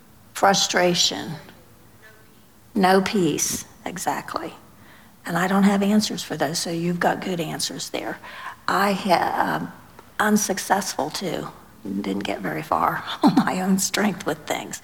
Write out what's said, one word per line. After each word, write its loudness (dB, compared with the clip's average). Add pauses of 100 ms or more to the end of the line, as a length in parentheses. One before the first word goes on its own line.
(340)
Frustration. 2 (1400)
No 6
peace, 0 (200)
exactly. -6 (720)
And -2
I 2
don't 4
have 4
answers 2
for -8
those, -2
so -4
you've -2
got 2
good -4
answers -6
there. -8 (500)
I 2
ha-, 0
um, -8 (440)
unsuccessful 0
too. -6 (340)
Didn't -4
get -4
very -6
far 0 (100)
<laughs> -2
on 6
my 2
own 2
strength 0
with -2 (100)
things. -6